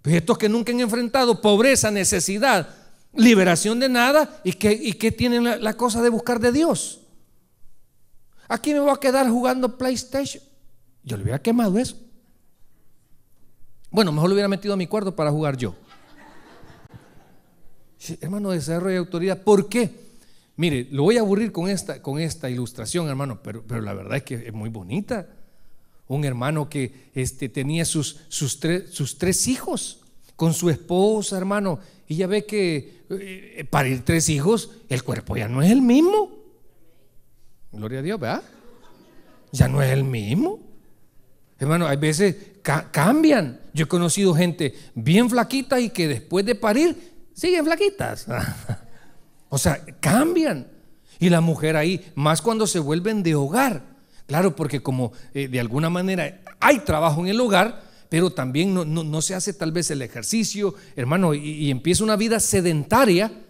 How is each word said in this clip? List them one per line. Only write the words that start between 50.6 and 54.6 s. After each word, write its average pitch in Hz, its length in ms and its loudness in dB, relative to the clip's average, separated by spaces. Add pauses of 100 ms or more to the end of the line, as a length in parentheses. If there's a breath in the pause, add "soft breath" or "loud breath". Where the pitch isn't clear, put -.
Y 180 120 4
la 170 100 6
mujer 156 380 0
ahí, 170 380 -2
más 156 260 2
cuando 220 260 2
se 180 120 -2
vuelven 175 440 -2
de 165 120 2
hogar, 185 480 0 (440 soft breath)
claro, 175 280 2
porque 143 260 -4